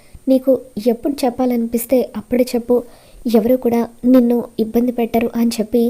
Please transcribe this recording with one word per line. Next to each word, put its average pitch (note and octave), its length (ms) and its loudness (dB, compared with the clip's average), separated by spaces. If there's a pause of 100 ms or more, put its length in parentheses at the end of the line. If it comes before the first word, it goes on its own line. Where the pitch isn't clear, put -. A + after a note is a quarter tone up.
(260)
నీకు C4 260 2 (340)
ఎప్పుడు B3 280 -2
చెప్పాలనిపిస్తే B3 840 -2 (180)
అప్పుడే A#3+ 280 -2
చెప్పు. B3 320 -2 (500)
ఎవరు A#3 300 2
కూడా A#3 260 0 (220)
నిన్ను A#3+ 340 4 (220)
ఇబ్బంది A#3 320 -2
పెట్టరు" A#3 420 -2
అని A#3 160 0
చెప్పి, A3+ 400 0